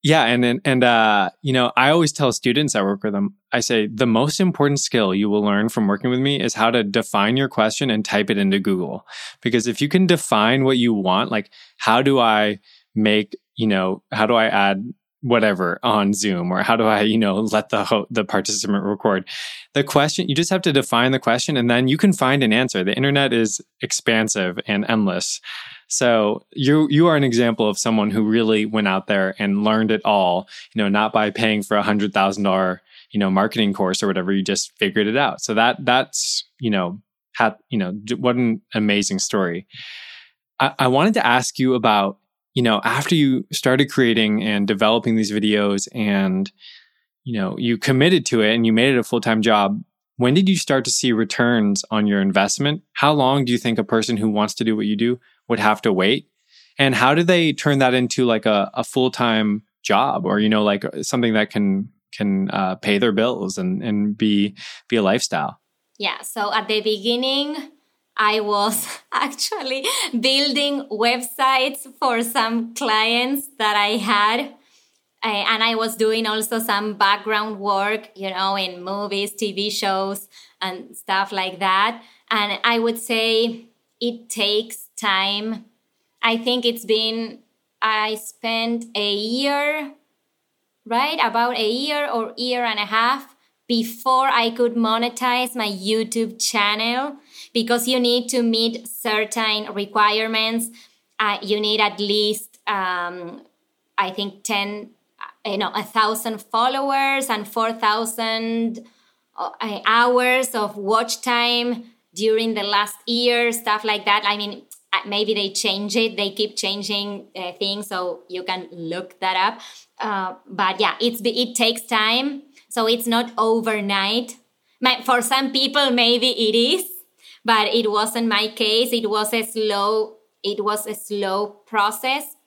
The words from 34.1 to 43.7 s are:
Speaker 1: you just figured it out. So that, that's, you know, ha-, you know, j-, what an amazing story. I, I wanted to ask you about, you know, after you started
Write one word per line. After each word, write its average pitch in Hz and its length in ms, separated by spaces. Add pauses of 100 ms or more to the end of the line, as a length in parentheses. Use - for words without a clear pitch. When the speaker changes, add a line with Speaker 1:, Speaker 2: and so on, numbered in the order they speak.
Speaker 1:
you 98 100
just - 340
figured 101 300
it 110 80
out. 131 240
So - 140
that, 113 320
that's, - 580 (160)
you 117 100
know, 95 320 (360)
ha-, 110 180 (140)
you 120 80
know, 92 160 (100)
j-, 113 120
what 123 200
an 117 260 (140)
amazing 101 440
story. 92 460 (920)
I, 139 180
I 131 120
wanted 160 240
to - 120
ask 123 320
you 131 160
about, 107 440 (360)
you 127 100
know, 110 200
after 135 320
you 135 380
started 135 360